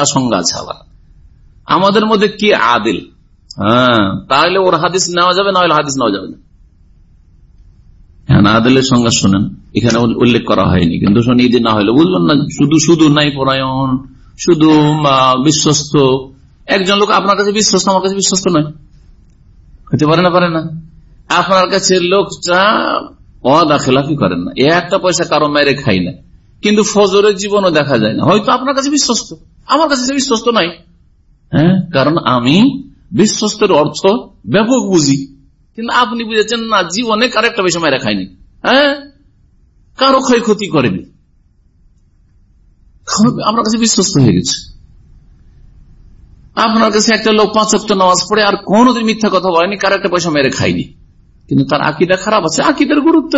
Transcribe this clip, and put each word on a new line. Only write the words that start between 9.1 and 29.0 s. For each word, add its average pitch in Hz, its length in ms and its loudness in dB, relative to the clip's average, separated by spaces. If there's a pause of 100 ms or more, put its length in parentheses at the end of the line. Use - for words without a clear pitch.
শোনেন, 98 280 0 (320)
এখানে 117 240 0
উল-, 117 180 0
উল্লেখ 120 280 2
করা 98 200 0
হয়নি, 87 340 2
কিন্তু 101 220 2
শুনি 123 280 2
যে 120 100 2
না 113 140 0
হলে 107 180 2
বুঝবেন 175 340 2
না, 160 80 2 (160)
শুধু, 147 300 0
শুধু 160 300 4
ন্যায়পরায়ণ, 135 800 -2 (500)
শুধু, 156 300 2 (360)
আহ, 131 380 2
বিশ্বস্ত। 151 500 0 (760)
একজন 190 300 0
লোক 202 140 0
আপনার 196 260 2
কাছে 202 140 0
বিশ্বস্ত, 202 380 0
আমার 190 140 0
কাছে 196 120 -2
বিশ্বস্ত 190 320 -2
নয়, 151 200 0 (1200)
হতে 135 180 0
পারে 165 160 2
না, 180 80 2
পারে 175 200 2
না। 160 120 -4 (680)
আপনার 180 400 2
কাছে 185 300 0
লোকটা 180 600 -2 (840)
ওয়াদা 151 340 2
খেলাফি 139 380 0
করেন 90 240 -2
না, 90 160 -8
এ 127 160 2
একটা 175 260 -2
পয়সা 175 280 -2
কারো 151 220 0
মেরে 147 260 0
খাই 101 260 -2
না, 87 140 -4 (480)
কিন্তু 208 220 2
ফজরের 202 520 2
জীবনও 196 360 -2
দেখা 143 260 0
যায় 107 180 0
না, - 80 -4
হয়তো 208 280 2
আপনার 254 240 -2
কাছে 269 140 -4
বিশ্বস্ত, 262 400 -2 (380)